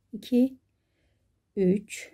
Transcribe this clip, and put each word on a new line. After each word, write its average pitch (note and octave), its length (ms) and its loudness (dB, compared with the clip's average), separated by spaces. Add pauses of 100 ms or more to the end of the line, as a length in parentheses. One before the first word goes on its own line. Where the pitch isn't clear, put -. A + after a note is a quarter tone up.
(120)
İki, B3+ 440 0 (1000)
üç, G3 580 -2